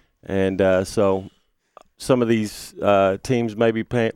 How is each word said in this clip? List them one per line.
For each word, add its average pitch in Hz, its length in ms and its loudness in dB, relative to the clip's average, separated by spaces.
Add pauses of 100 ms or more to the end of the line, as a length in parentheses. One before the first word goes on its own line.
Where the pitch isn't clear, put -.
(220)
And, 95 400 -2
uh, 95 220 2
so 98 440 -2 (680)
some 127 240 0
of 117 60 0
these, 110 520 -2
uh, 98 420 2
teams 117 340 -2
may 117 160 2
be 110 100 -4
pay-, 117 340 -2